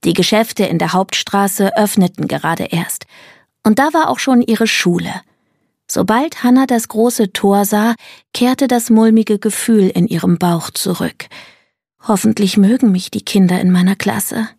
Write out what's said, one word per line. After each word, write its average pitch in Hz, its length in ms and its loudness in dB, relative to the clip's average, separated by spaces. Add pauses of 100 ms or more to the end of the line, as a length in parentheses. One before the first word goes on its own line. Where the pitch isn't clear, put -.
Die 170 80 0
Geschäfte 208 540 0
in 170 100 -4
der 170 160 -2
Hauptstraße 196 800 -2
öffneten 185 540 0
gerade 160 360 -4
erst. - 420 -6 (560)
Und 214 160 2
da 294 160 0
war 320 160 2
auch 240 80 -2
schon 247 240 2
ihre 226 240 2
Schule. 175 560 -2 (680)
Sobald 226 540 -2
Hannah 254 220 4
das 233 220 -2
große 226 440 0
Tor 196 320 2
sah, 214 300 0 (400)
kehrte 254 340 0
das 240 220 0
mulmige 220 480 4
Gefühl 208 500 0
in 175 200 0
ihrem 175 280 0
Bauch 170 360 -2
zurück. - 520 -6 (840)
„Hoffentlich 214 520 0
mögen 214 340 4
mich 180 180 -4
die - 140 -8
Kinder 185 380 2
in 185 80 2
meiner 180 260 2
Klasse“ - 640 -6